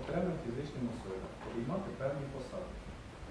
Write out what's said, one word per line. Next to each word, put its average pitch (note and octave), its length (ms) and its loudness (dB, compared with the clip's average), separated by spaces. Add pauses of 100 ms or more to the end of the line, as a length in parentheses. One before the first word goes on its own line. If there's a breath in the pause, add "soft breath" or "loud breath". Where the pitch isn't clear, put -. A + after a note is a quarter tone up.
окремим F3 440 4
фізичним B2 500 0
особам F#2+ 360 -2 (180)
обіймати C#3 400 2 (120)
певні C#3 340 4
посади, - 380 -2 (580)